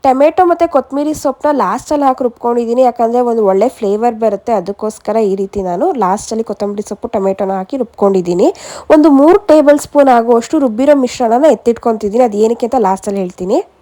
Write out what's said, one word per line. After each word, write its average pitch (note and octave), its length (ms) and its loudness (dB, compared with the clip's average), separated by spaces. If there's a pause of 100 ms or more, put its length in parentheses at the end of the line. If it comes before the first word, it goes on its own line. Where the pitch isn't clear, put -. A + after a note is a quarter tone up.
ಟೊಮೆಟೊ C#4+ 460 2
ಮತ್ತು E4+ 240 0
ಕೊತ್ತಂಬರಿ C#4+ 380 -2 (100)
ಸೊಪ್ಪನ್ನ C#4+ 400 -2
ಲಾಸ್ಟಲ್ಲಿ C4 460 -4
ಹಾಕಿ C4 180 -2
ರುಬ್ಕೊಂಡಿದ್ದೀನಿ, A#3+ 600 -2
ಯಾಕಂದರೆ A#3 320 0 (100)
ಒಂದು A3+ 120 0 (100)
ಒಳ್ಳೆ G3 160 2 (100)
ಫ್ಲೇವರ್ A3 460 -2
ಬರುತ್ತೆ, G3+ 340 -2
ಅದಕ್ಕೋಸ್ಕರ G#3 580 -6 (140)
ಈ - 100 0
ರೀತಿ G3 280 -6
ನಾನು F3+ 180 -2 (160)
ಲಾಸ್ಟಲ್ಲಿ G#3+ 480 -4
ಕೊತ್ತಂಬರಿ G3+ 400 -6
ಸೊಪ್ಪು - 240 -12
ಟೊಮೆಟೊನ G3 460 -2
ಹಾಕಿ B3+ 220 -8
ರುಬ್ಕೊಂಡಿದ್ದೀನಿ. G3 680 0 (460)
ಒಂದು D#4 220 6
ಮೂರು E4 220 6 (100)
ಟೇಬಲ್ D4 360 4
ಸ್ಪೂನ್ C#4 320 2
ಆಗುವಷ್ಟು A#3 480 0
ರುಬ್ಬಿರೋ C4 380 2
ಮಿಶ್ರಣನ D4 520 0
ಎತ್ತಿಟ್ಕೊತಿದ್ದೀನಿ, A3 720 -2
ಅದು G3+ 160 -6
ಏನಕ್ಕೆ A3+ 240 -2
ಅಂತ B3+ 180 0
ಲಾಸ್ಟಲ್ಲಿ G3 380 -4
ಹೇಳ್ತೀನಿ. F#3 340 -4 (240)